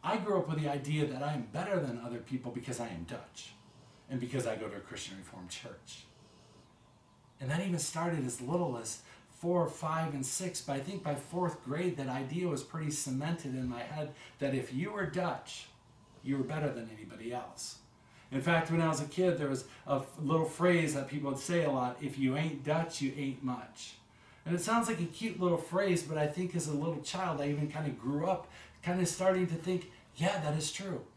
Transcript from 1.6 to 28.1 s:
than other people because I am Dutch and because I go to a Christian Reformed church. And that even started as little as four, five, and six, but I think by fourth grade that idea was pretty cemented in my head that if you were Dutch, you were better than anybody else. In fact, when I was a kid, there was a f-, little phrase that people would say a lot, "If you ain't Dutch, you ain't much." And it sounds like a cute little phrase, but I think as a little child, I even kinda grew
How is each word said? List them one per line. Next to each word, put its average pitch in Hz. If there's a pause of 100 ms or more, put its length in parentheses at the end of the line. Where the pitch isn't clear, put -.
than 120
other 120
people 127
because 117
I 120
am 85
Dutch - (580)
and 131
because 123
I 110
go 107
to 101
a -
Christian 98
Reformed 95
church. - (1400)
And 131
that 165
even 180
started 165
as 120
little 127
as 110 (300)
four, 175
five, 160
and 135
six, -
but 139
I -
think 180
by 147
fourth 170
grade 165
that 139
idea 139
was 143
pretty 156
cemented 143
in 127
my 120
head 151 (260)
that 135
if 127
you 175
were 202
Dutch, - (600)
you 139
were 131
better 147
than 113
anybody 110
else. - (520)
In 135
fact, 165
when 165
I 160
was 147
a 151
kid, 180
there 143
was 131 (240)
a 139
f-, 131 (140)
little 160
phrase 165
that 139
people 139
would 127
say 170
a 147
lot, 123
"If 139
you 131
ain't 147
Dutch, 156
you 135
ain't 135
much." - (500)
And 165
it 175
sounds 226
like 165
a 170
cute 220
little 180
phrase, 180
but 156
I 151
think 175
as 151
a 151
little 151
child, 156
I 143
even 147
kinda 151
grew 139